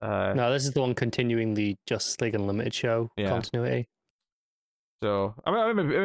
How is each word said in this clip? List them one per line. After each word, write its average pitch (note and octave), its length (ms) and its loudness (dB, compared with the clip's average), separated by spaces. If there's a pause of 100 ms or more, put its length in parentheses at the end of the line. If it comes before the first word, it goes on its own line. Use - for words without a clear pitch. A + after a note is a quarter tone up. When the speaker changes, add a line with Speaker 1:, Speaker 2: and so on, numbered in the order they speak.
Speaker 1:
Uh, G2 340 0
Speaker 2:
No, A#2+ 160 2
this C3+ 140 0
is C#3 80 0
the C#3+ 80 2
one B2 140 2
continuing A#2 600 0
the G#2 200 0 (120)
Justice - 340 -2
League A#2 140 0
Unlimited G#2 380 -2
show A2+ 440 0
Speaker 1:
Yeah. G2+ 120 0
Speaker 2:
continuity. A#2+ 580 -2 (1160)
Speaker 1:
So, G2+ 300 0 (120)
I E3+ 60 0
mean, A3 80 2
I A3+ 140 2
mean, F#3+ 160 2
maybe, D3 160 2